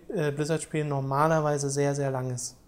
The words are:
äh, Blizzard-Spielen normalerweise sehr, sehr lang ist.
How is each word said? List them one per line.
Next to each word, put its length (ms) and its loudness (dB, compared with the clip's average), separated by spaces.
äh, 160 0
Blizzard-Spielen 560 -2
normalerweise 840 2
sehr, 240 2
sehr 160 0
lang 200 -2
ist. 240 -8